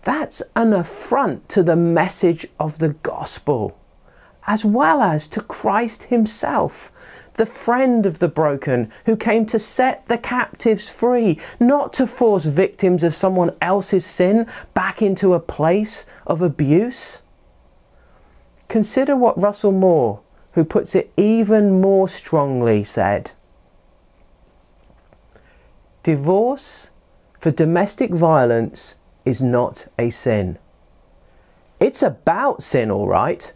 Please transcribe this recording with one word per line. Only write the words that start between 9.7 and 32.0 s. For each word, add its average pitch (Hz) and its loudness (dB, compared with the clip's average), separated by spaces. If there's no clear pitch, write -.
the 240 0
captives 226 -2
free, 233 0
not 277 2
to 262 0
force 202 2
victims 175 0
of 165 0
someone 180 0
else's 190 0
sin 214 2
back 190 -4
into 190 2
a 165 0
place 180 -2
of 160 -2
abuse. 175 0
Consider 277 0
what 247 2
Russell 202 0
Moore 165 2
who 160 4
puts - -2
it - -2
even 208 4
more 190 4
strongly, 127 0
said, 101 -2
"Divorce 185 -2
for 165 0
domestic 175 0
violence 143 0
is 131 -2
not 123 -2
a 120 -2
sin. 104 -2
It's 254 0